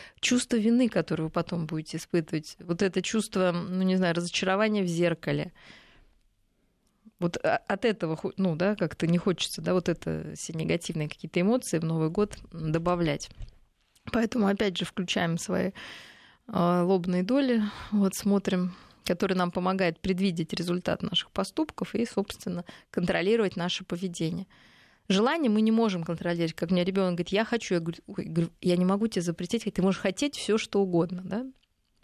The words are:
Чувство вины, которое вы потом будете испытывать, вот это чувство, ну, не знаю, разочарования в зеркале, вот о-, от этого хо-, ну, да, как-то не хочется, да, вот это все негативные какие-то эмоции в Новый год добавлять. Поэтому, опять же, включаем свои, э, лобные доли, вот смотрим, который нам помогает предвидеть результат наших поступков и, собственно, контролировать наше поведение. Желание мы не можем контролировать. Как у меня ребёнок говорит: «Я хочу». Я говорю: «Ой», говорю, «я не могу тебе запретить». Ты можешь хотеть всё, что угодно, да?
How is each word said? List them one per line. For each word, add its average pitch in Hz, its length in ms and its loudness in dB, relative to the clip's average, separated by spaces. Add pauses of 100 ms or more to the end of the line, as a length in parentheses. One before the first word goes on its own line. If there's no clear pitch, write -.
(220)
Чувство 247 340 2
вины, 233 320 4
которое 165 360 0
вы 160 60 -2
потом 170 380 -2
будете 156 300 -6
испытывать, 160 640 -2
вот 170 220 -4
это 185 200 0
чувство, 185 500 0
ну, 180 320 -2
не 185 140 4
знаю, 175 180 2
разочарования 196 640 0
в 180 60 0
зеркале, 165 640 0 (1700)
вот 170 180 0
о-, - 200 2 (100)
от 196 160 0
этого 170 320 0
хо-, - 220 -6
ну, 185 180 2
да, 190 200 2
как-то 170 320 -2
не 170 100 4
хочется, - 440 -2
да, 175 120 0
вот 180 160 2
это 160 460 -4
все - 180 -10
негативные 160 560 -2
какие-то - 320 -4
эмоции 214 380 2
в 165 40 -2
Новый 160 260 0
год 208 280 -2 (160)
добавлять. 165 760 -2 (840)
Поэтому, 226 340 2
опять 202 300 0
же, 180 80 -2
включаем 175 520 -2
свои, 180 340 -2 (760)
э, 175 340 2
лобные 180 420 2
доли, 247 400 2 (280)
вот 196 240 4
смотрим, 190 580 2 (340)
который 190 260 0
нам 180 180 2
помогает 185 480 0
предвидеть 180 540 0
результат 175 480 -2
наших - 300 -4
поступков - 640 -4
и, 240 100 0
собственно, - 600 -6 (260)
контролировать 180 640 2
наше 180 280 -2
поведение. 175 640 -4 (600)
Желание 254 420 4
мы 208 120 4
не 220 100 4
можем 220 320 2
контролировать. 170 500 -2
Как 165 160 -4
у 185 40 2
меня 180 100 4
ребёнок 185 300 2
говорит: 170 160 -2
«Я 208 160 2
хочу». 220 300 -2
Я 170 40 2
говорю: 165 280 -4
«Ой», - 180 -8
говорю, 165 260 0 (100)
«я 180 140 2
не 180 80 4
могу 202 240 2
тебе 202 140 -2
запретить». 175 420 -2 (100)
Ты - 80 0
можешь 185 200 2
хотеть 277 340 0
всё, 208 220 2
что 202 240 0
угодно, 180 420 2
да? 208 220 -4 (580)